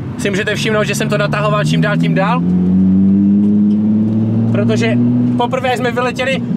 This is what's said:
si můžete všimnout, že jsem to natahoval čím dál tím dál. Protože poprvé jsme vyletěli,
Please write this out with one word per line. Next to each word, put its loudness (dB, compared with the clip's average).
si -4
můžete -2
všimnout, -2
že -2
jsem -2
to 0
natahoval -2
čím 0
dál 0
tím 0
dál. 0
Protože 0
poprvé -2
jsme -2
vyletěli, -4